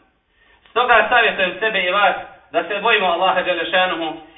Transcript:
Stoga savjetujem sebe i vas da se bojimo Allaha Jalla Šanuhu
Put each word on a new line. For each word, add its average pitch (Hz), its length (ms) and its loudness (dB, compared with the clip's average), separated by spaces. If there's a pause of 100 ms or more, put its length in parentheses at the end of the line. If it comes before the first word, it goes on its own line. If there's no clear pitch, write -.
(680)
Stoga 233 400 2
savjetujem 190 500 2
sebe 214 200 -2
i 180 120 -2
vas 196 240 2 (360)
da 170 120 -2
se 196 180 -6
bojimo 214 260 2
Allaha 180 320 0
Jalla 170 320 -2
Šanuhu 165 460 -2 (200)